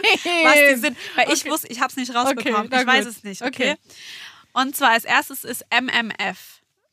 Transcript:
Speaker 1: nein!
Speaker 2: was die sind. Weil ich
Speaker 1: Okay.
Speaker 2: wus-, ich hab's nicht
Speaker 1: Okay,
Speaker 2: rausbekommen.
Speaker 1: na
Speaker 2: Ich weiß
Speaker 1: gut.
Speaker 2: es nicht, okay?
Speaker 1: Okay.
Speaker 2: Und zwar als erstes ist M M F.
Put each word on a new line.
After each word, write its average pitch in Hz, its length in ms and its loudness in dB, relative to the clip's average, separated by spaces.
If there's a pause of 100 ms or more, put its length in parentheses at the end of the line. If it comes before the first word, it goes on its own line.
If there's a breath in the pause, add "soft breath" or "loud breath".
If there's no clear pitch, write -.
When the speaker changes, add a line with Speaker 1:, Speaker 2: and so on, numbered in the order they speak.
Speaker 1:
nein! 349 420 2
Speaker 2:
was 285 300 6
die 233 60 -2
sind. 285 160 -2 (180)
Weil 254 180 2
ich - 80 0
Speaker 1:
Okay. 302 80 -10
Speaker 2:
wus-, 311 180 -2
ich 240 140 -12
hab's 262 140 -2
nicht 254 160 -6
Speaker 1:
Okay, 240 80 -2
Speaker 2:
rausbekommen. 240 500 0
Speaker 1:
na 254 120 2
Speaker 2:
Ich 247 60 -2
weiß 262 180 4
Speaker 1:
gut. 233 100 -12
Speaker 2:
es - 80 -20
nicht, 202 180 -12
okay? 262 300 -2
Speaker 1:
Okay. 302 60 -8 (760 loud breath)
Speaker 2:
Und 262 220 -2
zwar 254 160 4
als 226 140 2
erstes 269 400 -2
ist - 260 -10
M 247 180 2
M 226 220 -2
F. - 460 -8 (360)